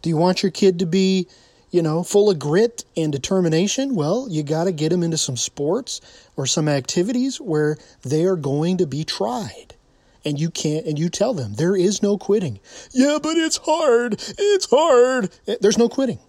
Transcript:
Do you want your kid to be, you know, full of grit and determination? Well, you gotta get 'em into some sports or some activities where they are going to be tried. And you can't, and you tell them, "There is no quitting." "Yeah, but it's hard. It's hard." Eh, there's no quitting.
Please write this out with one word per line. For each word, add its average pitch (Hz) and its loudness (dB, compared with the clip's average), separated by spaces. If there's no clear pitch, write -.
Do - -4
you 160 0
want 180 2
your 185 0
kid 190 2
to 185 0
be, 190 2
you 175 2
know, 160 0
full 208 4
of 170 0
grit 175 0
and 156 -2
determination? 190 0
Well, 190 -2
you 156 -2
gotta 160 -2
get 156 -2
'em 180 0
into 165 -2
some 127 -4
sports 156 -6
or 139 -4
some 151 0
activities 202 -2
where 151 0
they 151 0
are 190 2
going 151 -2
to 175 0
be 143 -6
tried. 208 -6
And 151 -4
you 165 -2
can't, 156 -4
and 151 -4
you 170 -2
tell 226 0
them, 113 -6
"There 170 0
is 190 2
no 202 0
quitting." 190 -2
"Yeah, 285 2
but 311 -2
it's 320 0
hard. 247 0
It's 403 2
hard." 254 4
Eh, 208 -2
there's 208 2
no 233 4
quitting. 240 -2